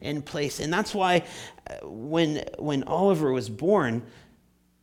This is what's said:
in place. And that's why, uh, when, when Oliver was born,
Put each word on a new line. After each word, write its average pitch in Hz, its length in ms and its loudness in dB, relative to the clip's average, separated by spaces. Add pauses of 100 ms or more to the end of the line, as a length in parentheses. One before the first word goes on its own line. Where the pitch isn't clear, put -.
in 147 220 -6
place. 147 380 -4
And 151 120 -2
that's 202 220 0
why, 180 300 4 (440)
uh, - 180 -12
when, 151 580 0 (140)
when 143 260 -2
Oliver 165 480 4
was 120 160 -2
born, 123 540 2 (800)